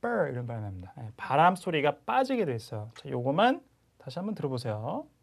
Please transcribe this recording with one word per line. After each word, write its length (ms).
burr 300
이런 160
발음이 180
납니다. 340
예, 160
바람 400
소리가 500
빠지게 400
돼 100
있어요. 400
자, 140
요거만 520
다시 220
한번 160
들어보세요. 720